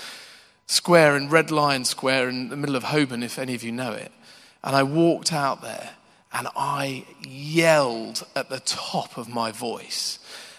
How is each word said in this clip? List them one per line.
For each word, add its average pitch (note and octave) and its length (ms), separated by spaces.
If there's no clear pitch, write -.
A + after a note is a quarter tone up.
square D#3 500
in C#3 100
Red D#3 240
Lion C#3+ 320
Square C3 460
in B2+ 180
the B2+ 80
middle C#3+ 220
of A2 80
Holborn, C3 380
if A#2 140
any C3 180
of A2 60
you A#2 120
know B2 180
it. G#2+ 220
And C3+ 100
I C3+ 100
walked E3 500
out C#3 280
there - 360
and B2 240
I C#3 500
yelled C#3 1080
at C3 100
the C3 140
top - 560
of A#2 100
my A#2 240
voice. G#2 640